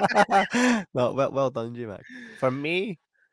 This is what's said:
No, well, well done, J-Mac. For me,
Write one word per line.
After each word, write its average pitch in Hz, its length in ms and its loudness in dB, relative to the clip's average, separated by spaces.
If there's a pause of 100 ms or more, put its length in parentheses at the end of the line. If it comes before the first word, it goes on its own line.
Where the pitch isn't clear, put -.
(920)
No, 123 200 2
well, 131 180 0
well 135 180 0
done, 120 240 -6
J-Mac. 117 300 -10 (340)
For 131 140 2
me, 165 480 -4 (340)